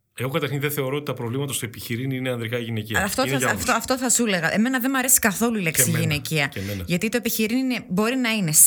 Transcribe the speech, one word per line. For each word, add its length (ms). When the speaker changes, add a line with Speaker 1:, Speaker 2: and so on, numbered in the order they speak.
Speaker 1:
Εγώ 120
καταρχήν 300
δεν 100
θεωρώ 260
ότι 80
τα 100
προβλήματα 380
στο 140
επιχειρήν 440
είναι 200
ανδρικά 280
ή 40
γυναικεία. 420
Speaker 2:
Αυτό 180
Speaker 1:
Είναι 100
Speaker 2:
θα, 60
Speaker 1:
για 100
όλους. 120
Speaker 2:
αυτό, 120
αυτό 260
θα 120
σου 160
έλεγα. 280
Εμένα 260
δεν 100
μ' 60
αρέσει 220
καθόλου 400
η 40
λέξη 200
Speaker 1:
Και 60
εμένα. 160
Speaker 2:
γυναικεία. 420
Speaker 1:
Και 140
εμένα. 260
Speaker 2:
Γιατί 220
το 80
επιχειρήν 420
είναι, 300
μπορεί 280
να 140
είναι 220